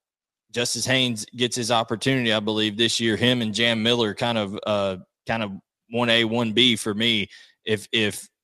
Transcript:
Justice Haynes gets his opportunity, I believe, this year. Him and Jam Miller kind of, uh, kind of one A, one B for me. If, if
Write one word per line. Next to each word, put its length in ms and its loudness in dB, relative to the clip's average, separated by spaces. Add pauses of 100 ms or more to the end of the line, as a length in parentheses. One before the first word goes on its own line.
(520)
Justice 320 -4
Haynes 400 0 (100)
gets 220 -2
his 140 -2
opportunity, 640 0
I 80 2
believe, 360 -2
this 240 2
year. 160 0
Him 240 2
and 140 -4
Jam 280 0
Miller 320 2
kind 220 -2
of, 300 -4
uh, 300 -2 (300)
kind 160 -2
of 100 -6 (360)
one 220 0
A, 140 4
one 280 0
B 240 4
for 160 -4
me. 360 0 (360)
If, 280 -2
if 360 -2 (160)